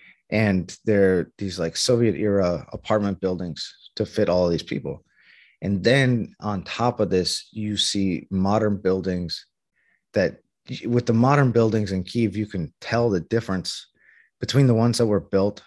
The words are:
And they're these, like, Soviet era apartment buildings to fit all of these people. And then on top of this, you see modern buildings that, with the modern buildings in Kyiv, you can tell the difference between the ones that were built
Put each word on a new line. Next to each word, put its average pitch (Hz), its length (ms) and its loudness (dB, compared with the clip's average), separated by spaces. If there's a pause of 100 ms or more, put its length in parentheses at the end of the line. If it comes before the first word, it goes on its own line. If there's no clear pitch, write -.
(300)
And 101 540 0
they're 95 540 2
these, 95 200 -8
like, 82 180 -4
Soviet 117 380 2
era 95 580 0
apartment 104 480 -2
buildings 90 760 -8
to 107 80 -2
fit - 240 -2
all 90 160 2
of 85 80 2
these 80 100 -2
people. - 420 -8 (580)
And 98 200 -2
then 127 560 2
on 101 260 -6
top 120 360 -2
of 101 100 2
this, 92 400 -2
you 104 260 -6
see 98 540 -2
modern 101 460 2
buildings 92 720 -4 (680)
that, 95 260 0 (460)
with 120 220 0
the 120 80 2
modern 131 360 4
buildings 107 420 2
in 92 120 -2
Kyiv, 110 300 -2
you 104 120 -4
can 82 340 -6
tell 117 280 0
the 95 120 0
difference - 680 -4 (500)
between 139 280 2
the 120 80 4
ones 113 240 2
that 120 80 4
were 104 140 2
built 101 460 -2